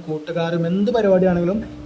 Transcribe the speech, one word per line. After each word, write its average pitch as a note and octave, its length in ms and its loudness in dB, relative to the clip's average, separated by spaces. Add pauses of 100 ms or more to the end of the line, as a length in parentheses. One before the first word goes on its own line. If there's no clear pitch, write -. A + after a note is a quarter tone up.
കൂട്ടുകാരും E3 580 -2
എന്ത് G3+ 240 0
പരിപാടിയാണെങ്കിലും F#3 760 2 (220)